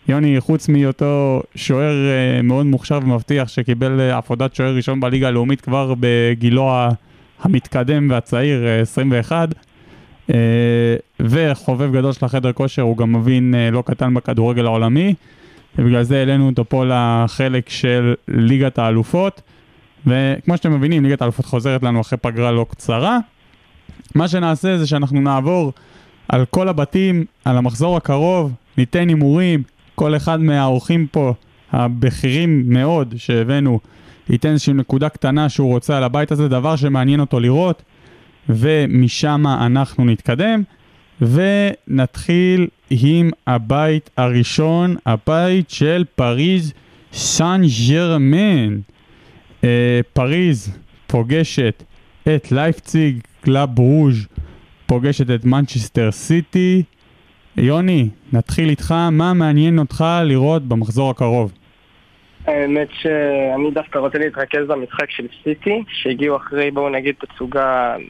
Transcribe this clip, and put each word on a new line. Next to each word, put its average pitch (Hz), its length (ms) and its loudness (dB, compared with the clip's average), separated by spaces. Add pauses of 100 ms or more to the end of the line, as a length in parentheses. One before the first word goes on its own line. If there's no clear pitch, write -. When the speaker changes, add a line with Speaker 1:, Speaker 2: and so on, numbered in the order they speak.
Speaker 1:
יוני, 139 320 2
חוץ 160 280 -2
מהיותו 143 760 0 (120)
שוער, 147 400 -2 (420)
אה, 123 60 0
מאוד 131 240 0
מוכשר 139 360 0
ומבטיח, 127 460 -2
שקיבל, 131 520 -4
אה, 127 160 0
עבודת 123 380 -4
שוער 131 220 -2
ראשון 135 240 -4
בליגה 131 280 0
הלאומית 123 320 0
כבר 131 400 -2
בגילו 120 720 2
ה-, 123 200 0 (520)
המתקדם 139 680 0
והצעיר, 123 560 0
אה, 113 140 2
עשרים 131 320 -2
ואחת, 160 360 0 (840)
אה, - 20 2 (840)
וחובב 135 760 0
גדול 131 160 0
של 131 140 -6
החדר 127 260 -2
כושר, 135 300 -4
הוא 117 140 0
גם 113 160 0
מבין, 123 420 2
אה, 117 160 2
לא 123 160 0
קטן 127 280 -2
בכדורגל 120 520 0
העולמי, 120 480 2 (640)
ובגלל 120 240 4
זה 135 160 2
העלינו 135 300 2
אותו 123 200 0
פה 131 180 0
לחלק 120 840 0
של 123 460 0 (140)
ליגת 127 500 2
האלופות, 113 640 0 (640)
וכמו 135 500 0
שאתם 160 180 0
מבינים, 147 300 2
ליגת 139 180 0
האלופות 120 240 -2
חוזרת 131 360 -2
לנו 120 180 0
אחרי 117 180 -4
פגרה 120 340 -2
לא 117 180 0
קצרה. 151 480 -2 (960)
מה 170 140 2
שנעשה 175 500 0
זה 156 80 0
שאנחנו 143 340 0
נעבור 139 520 0 (560)
על 127 220 2
כל 185 180 0
הבתים, 175 560 0 (200)
על 127 120 2
המחזור 127 400 0
הקרוב, 156 560 0 (260)
ניתן 175 300 0
הימורים, 156 540 2 (320)
כל 151 220 0
אחד 160 240 -2
מהאורחים 147 640 0
פה, 135 280 -2 (380)
הבכירים 127 920 0
מאוד 127 500 0
שהבאנו, 120 640 0 (500)
ייתן 131 180 0
איזושהי 147 240 2
נקודה 135 360 0
קטנה 147 400 -2
שהוא 131 240 0
רוצה 131 240 0
על 131 80 0
הבית 147 280 -2
הזה, 147 160 0
דבר 131 280 0
שמעניין 139 440 2
אותו 135 200 0
לראות, 151 420 0 (640)
ומשם 143 1000 2
אנחנו 127 580 0
נתקדם, 156 580 0 (580)
ונתחיל 180 1500 0 (240)
עם 156 400 2 (160)
הבית 139 720 -2
הראשון, 160 800 0 (100)
הבית 165 640 0
של 165 340 0 (120)
פריז 147 560 0 (400)
סן 180 540 0
ז'רמן. 143 1120 2 (840)
אה, 120 360 2 (120)
פריז 135 580 0 (360)
פוגשת 127 760 -2 (520)
את - 180 -4
לייפציג, 151 640 0 (220)
קלאב 131 340 0
ברוז' 123 520 2 (600)
פוגשת 127 440 0
את 117 140 -2
מנצ'סטר 123 680 0
סיטי, 180 720 0 (760)
יוני, 151 500 2 (240)
נתחיל 156 360 0
איתך, 151 260 -2 (180)
מה 170 200 2
מעניין 160 460 2
אותך 156 260 -2 (200)
לראות 143 380 2
במחזור 117 480 -2
הקרוב? 117 420 -2 (920)
Speaker 2:
האמת 147 420 -2 (140)
שאני 143 680 -2
דווקא 151 280 -6
רוצה 135 200 -4
להתרכז 147 500 -4
במשחק 139 420 -6
של 120 160 -12 (180)
סיטי, 202 440 -4
שהגיעו 139 480 -4
אחרי, 143 340 -6
בואו 143 180 -4
נגיד, 135 300 -4
תצוגה 127 760 -4 (160)